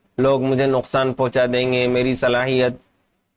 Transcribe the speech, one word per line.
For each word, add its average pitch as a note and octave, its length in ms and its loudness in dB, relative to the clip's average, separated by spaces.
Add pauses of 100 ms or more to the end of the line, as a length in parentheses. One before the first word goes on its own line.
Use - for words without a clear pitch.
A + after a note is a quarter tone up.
(180)
لوگ C3 240 2
مجھے C3 240 0
نقصان C3 480 -2
پہنچا B2+ 400 0
دیں B2+ 200 0
گے، B2 140 0
میری B2 280 0
صلاحیت B2+ 580 0 (640)